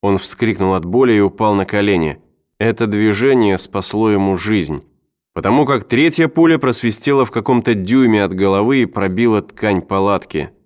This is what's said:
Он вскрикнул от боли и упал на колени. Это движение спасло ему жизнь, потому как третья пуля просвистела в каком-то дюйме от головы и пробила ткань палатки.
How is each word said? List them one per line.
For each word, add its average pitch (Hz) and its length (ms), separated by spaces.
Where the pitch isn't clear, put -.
Он 98 160
вскрикнул 95 560
от 87 100
боли 117 300
и 104 60
упал 101 340
на 98 120
колени. 95 540
Это 113 280
движение 107 720
спасло 104 520
ему 98 280
жизнь, 85 440
потому 117 320
как 127 180
третья 160 420
пуля 165 320
просвистела 127 680
в - 40
каком-то 120 440
дюйме 107 500
от 90 80
головы 98 500
и 107 40
пробила 101 560
ткань 98 400
палатки. 95 680